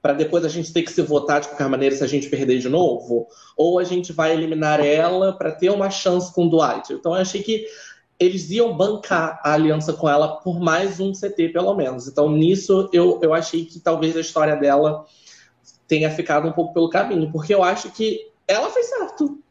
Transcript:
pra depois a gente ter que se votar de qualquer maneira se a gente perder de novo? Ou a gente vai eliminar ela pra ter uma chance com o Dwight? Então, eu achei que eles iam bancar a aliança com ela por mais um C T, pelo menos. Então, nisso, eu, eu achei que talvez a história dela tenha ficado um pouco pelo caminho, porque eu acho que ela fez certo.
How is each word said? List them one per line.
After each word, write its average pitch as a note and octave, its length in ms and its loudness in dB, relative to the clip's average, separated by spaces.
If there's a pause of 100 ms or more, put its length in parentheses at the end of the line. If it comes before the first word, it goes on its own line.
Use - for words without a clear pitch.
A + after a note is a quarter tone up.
pra C#3+ 100 2
depois D#3 320 0
a D#3 40 -2
gente D#3+ 260 -6
ter E3+ 80 0
que - 100 -8
se - 80 0
votar D3 400 0
de - 80 -12
qualquer C3+ 220 -4
maneira C3+ 260 0
se D3 80 -2
a - 20 -2
gente C#3 220 -2
perder C3 300 0
de B2 100 -4
novo? A#2+ 580 0 (300)
Ou F3 220 4
a F3+ 60 0
gente F3 280 -4
vai D#3+ 200 0
eliminar D#3 520 0
ela F3 480 2
pra - 180 -4
ter F3+ 200 0
uma G3 180 0
chance F3+ 460 0
com F3 120 2
o E3 40 4
Dwight? D3 420 2
Então, E3 220 -4
eu F#3 80 0
achei G3 200 -4
que A3 220 -2 (540)
eles F3+ 320 2
iam A3+ 240 0
bancar F3+ 720 -2
a D3 80 2
aliança D#3 400 2
com D#3 160 0
ela D3+ 320 2
por F3 180 -4
mais F3 420 0
um G3 120 -2
C G3 160 -6
T, E3 220 0
pelo F#3 240 0
menos. C3 340 -4
Então, D3 220 2
nisso, F#3+ 600 2
eu, F3 320 4
eu D#3+ 120 4
achei E3 320 -2
que E3+ 120 -20
talvez D#3+ 380 0
a E3 40 -2
história D3+ 360 0
dela C#3+ 480 2 (840)
tenha D#3 240 0
ficado D#3 380 -2
um D#3+ 40 -4
pouco E3 200 -4
pelo E3 160 2
caminho, F3+ 420 -2
porque D#3+ 240 -2
eu F#3+ 80 4
acho - 280 -2
que G#3+ 400 -6 (180)
ela F4 220 0
fez A#4+ 160 0
certo. E4 520 -4 (120)